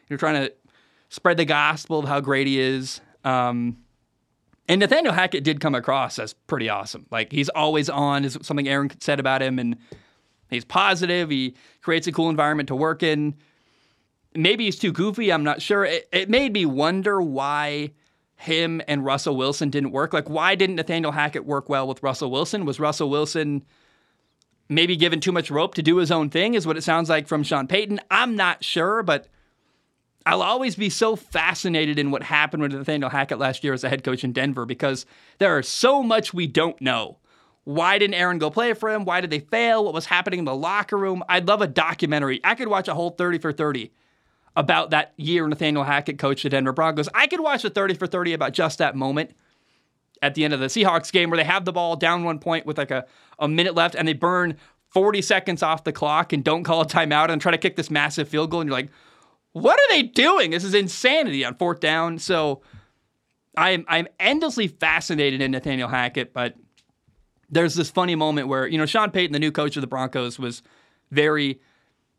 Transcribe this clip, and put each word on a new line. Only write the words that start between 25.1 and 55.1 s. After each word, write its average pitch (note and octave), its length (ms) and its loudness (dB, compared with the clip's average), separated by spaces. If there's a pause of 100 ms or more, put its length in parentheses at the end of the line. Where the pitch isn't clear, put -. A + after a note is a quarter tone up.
too F#3 120 0
much E3+ 180 -2
rope D#3 240 -2
to E3 80 -2
do E3 140 4
his E3+ 140 2
own D#3 200 2
thing, G3+ 240 0
is F3 120 0
what D#3+ 100 -2
it D#3 60 -8
sounds E3 260 0
like D3+ 180 2
from D3+ 160 0
Sean C#3 240 -2
Payton? G3+ 340 -2 (100)
I'm A3+ 260 2
not F3+ 280 0
sure, G3+ 380 0
but D3+ 260 0 (960)
I'll F3+ 180 2
always A#3 340 0
be G3+ 140 -2
so A3 260 0
fascinated D#3+ 840 -2
in C#3+ 120 0
what C#3 120 -4
happened D3+ 400 0
with C#3+ 100 -2
Nathaniel C#3 380 -4
Hackett C#3 280 -4
last C3 260 -4
year C#3+ 80 0
as C3 120 -6
a B2+ 40 -2
head B2+ 160 -4
coach B2+ 180 -4
in B2+ 100 -2
Denver, C3 320 -2
because B2+ 420 -4 (320)
there F3 200 4
is B2 100 -4
so C4+ 340 4
much A3+ 300 0
we F3 140 -2
don't D#3 340 -4
know. A#2+ 380 -2 (460)
Why E3+ 340 2
didn't G3+ 160 2
Aaron F3 240 2
go D3+ 100 0
play A3+ 240 0
for A3 180 -4
him? G#3+ 140 -2
Why F3+ 160 0
did F3+ 100 -4
they D3+ 100 -2
fail? A3+ 440 0
What F3 80 -2
was D#3+ 140 -6
happening F3+ 320 0
in E3+ 60 -4
the C3+ 100 -2
locker G3 420 -4
room? F#3+ 320 -2
I'd F3+ 180 2
love G#3 140 4
a G3 60 2
documentary. D3+ 760 0
I G3+ 120 4
could A#3 140 -6
watch F#3+ 200 -2
a D#3+ 60 -4
whole E3+ 160 -4
thirty F3 280 -2
for D3+ 140 -4
thirty D3 400 -4 (640)
about D#3+ 340 2
that D3+ 260 2
year D#3+ 300 0
Nathaniel D3+ 380 0
Hackett C#3+ 340 -2
coached C#3 240 -2
the D3 60 -2
Denver C3+ 240 0
Broncos. D3+ 420 0
I C4+ 120 4
could D#4+ 140 -2
watch C#4+ 240 -2
a G3+ 60 -2
thirty G3 240 0
for F3+ 120 -6
thirty F3 260 -2
about D#3 200 -2
just C3 260 -2
that C#3+ 180 0
moment C#3 360 -2 (880)
at C#3+ 120 2
the D3+ 100 2
end D3+ 80 2
of C3 80 0
the C3+ 60 0
Seahawks E3+ 460 2
game F3 180 4
where E3+ 60 0
they D#3+ 80 4
have F3+ 200 2
the F3+ 80 -2
ball E3+ 240 -2
down E3+ 280 2
one D#3+ 140 -2
point E3 280 -2
with, D3 100 -4
like, C#3+ 140 -4
a, C3 160 -4 (320)
a D3 100 0
minute E3+ 260 0
left E3+ 200 2
and E3 140 -2
they D#3 60 0
burn E3+ 420 0 (320)
forty G3+ 340 4